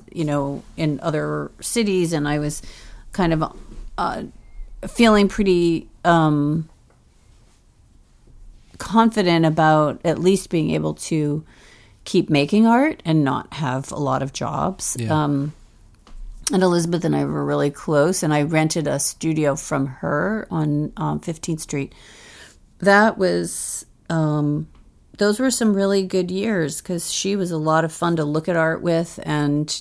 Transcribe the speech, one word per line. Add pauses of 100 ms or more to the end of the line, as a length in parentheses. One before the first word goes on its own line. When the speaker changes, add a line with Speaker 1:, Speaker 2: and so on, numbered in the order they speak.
(120)
Speaker 1:
you
know, (120)
in
other (100)
cities,
and
I
was (520)
kind
of, (420)
uh, (640)
feeling
pretty, (160)
um, (2000)
confident
about
at
least
being
able
to (600)
keep
making
art
and
not
have
a
lot
of
jobs.
Speaker 2:
Yeah.
Speaker 1:
Um, (1000)
and
Elizabeth
and
I
were
really
close,
and
I
rented
a
studio
from
her
on,
um,
Fifteenth
Street. (840)
That
was, (240)
um, (500)
those
were
some
really
good
years
'cause
she
was
a
lot
of
fun
to
look
at
art
with
and (140)